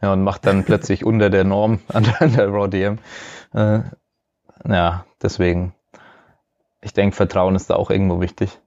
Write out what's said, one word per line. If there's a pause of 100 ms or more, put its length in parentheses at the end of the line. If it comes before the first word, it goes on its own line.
Ja,
und
macht
dann
plötzlich
<laughs>
unter
der
Norm (120)
an
der,
an
der
Raw
D
M. (560)
Äh, (880)
ja, (160)
deswegen. (1040)
Ich
denk,
Vertrauen
ist
da
auch
irgendwo
wichtig. (100)